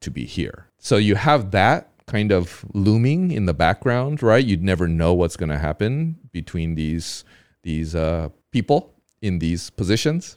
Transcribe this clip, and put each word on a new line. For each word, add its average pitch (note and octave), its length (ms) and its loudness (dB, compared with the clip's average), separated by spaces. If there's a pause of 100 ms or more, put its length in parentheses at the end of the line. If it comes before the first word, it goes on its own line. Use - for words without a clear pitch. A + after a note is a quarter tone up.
to - 100 -8
be B1 140 -8
here. - 420 -8 (100)
So - 200 0
you G#2 180 4
have G#2+ 360 2
that G#2 360 4 (180)
kind G#2 280 0
of F2+ 400 -2
looming A#2+ 580 2
in A2 140 -2
the F2 80 2
background, A#2+ 680 0
right? A#2 220 6
You'd F#2+ 200 0
never F2+ 260 2
know E2 240 2
what's F2 240 0
gonna D2+ 220 -4
happen B2+ 580 -2 (160)
between E2 420 -6
these, D#2 480 -6 (400)
these, D#2+ 320 -4
uh, D#2+ 320 -2 (240)
people C#3+ 380 -2 (320)
in F#2 160 -2
these E2 320 -4
positions, A2+ 680 -2